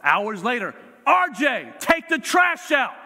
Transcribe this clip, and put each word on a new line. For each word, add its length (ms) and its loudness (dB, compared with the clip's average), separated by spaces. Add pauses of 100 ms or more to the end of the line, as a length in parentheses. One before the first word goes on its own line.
Hours 400 0
later, 320 -4 (320)
R 240 4
J, 500 -2
take 280 0
the 100 0
trash 540 0
out. 220 0 (120)